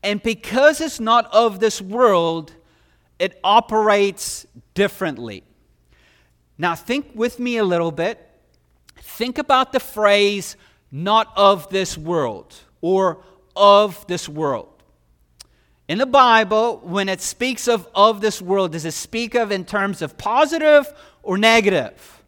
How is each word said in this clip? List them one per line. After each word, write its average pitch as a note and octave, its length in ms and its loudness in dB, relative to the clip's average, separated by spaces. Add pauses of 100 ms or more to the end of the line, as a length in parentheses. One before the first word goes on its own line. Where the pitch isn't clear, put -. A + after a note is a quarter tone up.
And G#3 180 -4
because C4 580 0
it's D#4+ 200 -8
not A3+ 340 2
of G#3+ 260 2
this G#3+ 220 -2
world, F#3 720 0 (640)
it F#3 260 -6
operates G#3 1000 0 (300)
differently. A#2+ 680 -4 (1120)
Now E3+ 200 -4
think C#4 400 -6
with A#3 240 -4
me A#3+ 180 -4
a A3 60 0
little E3+ 260 -2
bit. E3+ 320 -6 (760)
Think - 420 -8
about C4 340 0
the C4 60 0
phrase, G3+ 760 0 (360)
"not G3+ 440 -2
of G3 340 4
this F#3 280 -4
world," D3+ 560 -6 (260)
or F#3 440 0 (320)
"of G3+ 500 4
this F3 240 -8
world." D3 540 -8 (1040)
In E3+ 100 -6
the B3+ 80 0
Bible, A3+ 760 2
when F#3+ 260 -4
it F#3+ 120 -6
speaks - 460 -6
of, A3+ 280 0
"of G3+ 260 4
this G#3 180 -4
world," F#3 340 -2
does D#3+ 120 -10
it D#3+ 80 -6
speak A#3 400 -8
of A3+ 180 -2
in F#3+ 140 -4
terms G3 380 -4
of D3 160 -10
positive D4 720 2 (300)
or F#3 160 -4
negative? G3 880 0